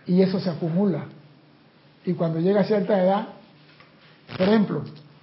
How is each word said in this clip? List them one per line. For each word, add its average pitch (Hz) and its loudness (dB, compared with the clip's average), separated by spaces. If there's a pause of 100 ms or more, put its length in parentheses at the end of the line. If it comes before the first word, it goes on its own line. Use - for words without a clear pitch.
Y 180 4
eso 190 2
se 185 -4
acumula. 165 -2 (1000)
Y 180 -2
cuando 165 -2
llega 196 2
a - 2
cierta 202 0
edad, 196 0 (1080)
por 185 2
ejemplo, 202 2 (400)